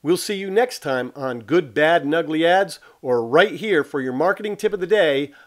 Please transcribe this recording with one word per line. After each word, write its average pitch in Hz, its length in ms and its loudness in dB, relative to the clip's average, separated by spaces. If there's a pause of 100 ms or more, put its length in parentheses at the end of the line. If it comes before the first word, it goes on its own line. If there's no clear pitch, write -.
We'll 160 140 2
see 202 200 -4
you 196 140 -6
next 233 300 0
time 131 340 -4
on 127 280 -6
Good, 139 320 0
Bad, 156 320 4
and 147 100 0
Ugly 160 300 0
Ads, 180 340 2 (220)
or 123 240 0
right 151 300 0
here 170 280 -2
for 147 160 -8
your 127 140 -6
marketing 196 420 -4
tip 202 160 -6
of 202 80 -8
the 180 80 -6
day 147 460 0 (140)